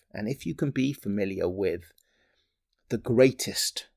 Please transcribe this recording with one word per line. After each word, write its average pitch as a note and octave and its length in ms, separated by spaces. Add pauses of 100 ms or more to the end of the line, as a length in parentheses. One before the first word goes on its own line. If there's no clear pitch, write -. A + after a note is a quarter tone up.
(140)
And G#2+ 160
if - 160
you D#3+ 100
can C#3+ 160
be C3+ 220
familiar G2 560
with F2+ 420 (960)
the A#2 100
greatest - 1000